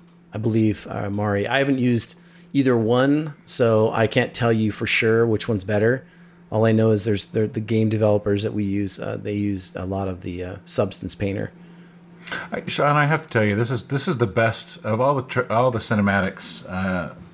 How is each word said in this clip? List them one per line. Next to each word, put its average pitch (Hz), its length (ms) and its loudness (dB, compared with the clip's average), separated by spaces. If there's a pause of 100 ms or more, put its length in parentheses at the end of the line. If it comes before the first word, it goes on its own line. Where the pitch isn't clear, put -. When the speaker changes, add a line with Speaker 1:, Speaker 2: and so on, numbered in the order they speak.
(340)
Speaker 1:
I - 40 -6
believe, 110 520 0
uh, 107 180 -6
Mari. 101 400 -2
I 123 80 0
haven't 139 220 0
used 120 400 0 (340)
either 131 240 2
one, 135 560 2 (140)
so 113 440 4
I 110 160 0
can't 120 280 0
tell 120 180 2
you 110 180 2
for 107 160 -6
sure 113 400 2
which 110 220 0
one's 104 160 -2
better. 110 400 2 (460)
All 110 160 2
I 113 60 4
know 110 180 4
is 104 160 4
there's, 104 220 0
they're 110 180 0
the 110 140 -6
game 110 280 2
developers 104 540 2
that 107 100 -4
we 104 120 -2
use. 98 360 -2
Uh, 107 160 -6
they 104 160 -8
used 101 420 -4
a 92 120 -8
lot 95 220 -4
of 90 120 -8
the, 90 240 -8
uh, 92 120 -10 (100)
Substance 98 480 -2
Painter. 101 380 -4 (1000)
Speaker 2:
I, - 140 -6
Sean, 147 300 2
I 147 100 4
have 156 160 0
to - 80 -18
tell 107 160 2
you, 101 100 2
this 113 140 0
is, 123 140 -4
this 139 240 -4
is 151 100 -2
the 117 80 2
best 110 580 -2
of 110 160 0
all 139 140 2
the 131 80 -2
tr-, 127 280 -4
all 123 200 2
the 113 80 -2
cinematics. 101 920 -2
Uh, 92 440 -4 (200)